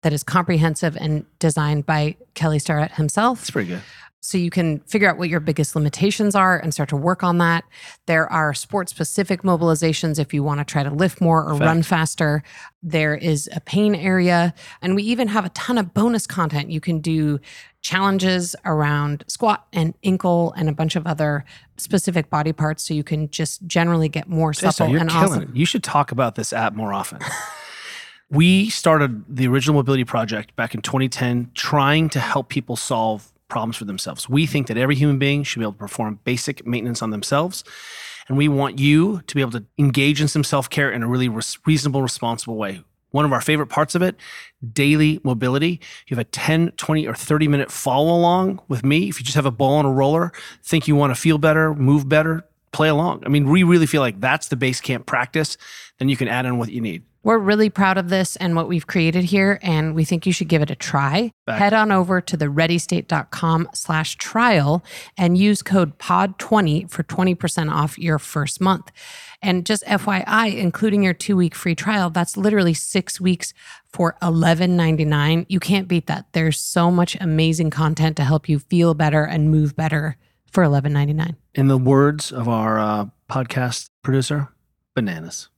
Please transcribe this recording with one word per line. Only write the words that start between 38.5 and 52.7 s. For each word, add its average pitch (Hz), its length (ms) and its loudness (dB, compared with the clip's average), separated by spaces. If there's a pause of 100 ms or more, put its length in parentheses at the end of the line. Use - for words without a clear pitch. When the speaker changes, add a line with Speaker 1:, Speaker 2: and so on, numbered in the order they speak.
Speaker 2:
you 156 480 2
to - 80 -14
be 143 60 0
able 131 100 -2
to 110 140 -8 (120)
engage 143 440 2
in 151 80 2
some 147 160 0
self-care 139 480 -2
in 117 100 -4
a 117 60 -2
really 123 200 0
res-, 110 380 -6
reasonable, 139 360 2
responsible 117 540 -4
way. 95 280 -8 (260)
One 147 140 2
of 143 80 2
our 120 80 2
favorite 151 260 0
parts - 300 -2
of 175 60 2
it, 185 120 0 (580)
daily 151 520 4
mobility. 131 560 0 (260)
You - 100 -6
have 117 80 -2
a - 60 -20
ten, 165 460 0
twenty, 156 320 -2
or 113 60 -6
thirty 151 340 0
minute 143 240 0
follow 147 420 2
along 180 540 2
with 123 160 -4
me. 156 240 2
If 180 100 -8
you 123 60 -12
just 131 100 -6
have 147 120 2
a 135 40 0
ball 135 300 2
and 143 80 2
a - 20 2
roller, 147 400 2 (320)
think - 240 0
you 156 80 4
wanna 143 220 2
feel 160 220 2
better, 156 360 2
move 139 340 2
better, 156 360 2 (260)